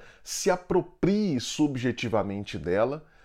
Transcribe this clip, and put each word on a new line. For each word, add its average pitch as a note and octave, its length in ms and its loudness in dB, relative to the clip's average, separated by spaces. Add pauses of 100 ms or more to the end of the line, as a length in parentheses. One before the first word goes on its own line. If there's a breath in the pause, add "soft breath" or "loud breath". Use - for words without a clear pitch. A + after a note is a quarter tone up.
(240 loud breath)
se - 280 -2
aproprie F3+ 880 0
subjetivamente A2+ 1160 -2
dela, G#2 480 0 (200 soft breath)